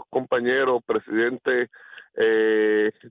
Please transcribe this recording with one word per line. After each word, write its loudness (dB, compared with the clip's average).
compañeros, -2
presidentes, -2
eh, 2